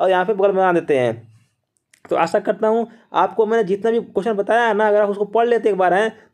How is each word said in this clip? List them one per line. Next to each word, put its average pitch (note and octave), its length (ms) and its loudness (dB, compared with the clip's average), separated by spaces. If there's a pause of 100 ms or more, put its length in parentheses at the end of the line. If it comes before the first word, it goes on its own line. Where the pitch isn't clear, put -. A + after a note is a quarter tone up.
और F3+ 100 2
यहाँ F#3 140 2
पे G#3+ 100 -2
बगल G3 140 2
में F#3+ 80 0
बना F#3+ 160 2
देते D#3+ 260 0
हैं। A#2 240 -2 (880)
तो - 60 0
आशा E3+ 240 0
करता G#3+ 280 -4
हूँ A3+ 180 0 (280)
आपको F#3+ 320 0
मैंने A3+ 180 0
जितना G3 260 -4
भी A#3 100 0
क्वेश्चन G3+ 320 -4
बताया G#3 360 0
है G#3+ 60 0
ना, G#3+ 140 0
अगर G#3 120 2
आप G#3 100 0
उसको G3+ 140 -4
पढ़ A3+ 240 0
लेते A3+ 200 2
एक G3 100 0
बार F3+ 160 2
हैं G#3+ 160 0 (240)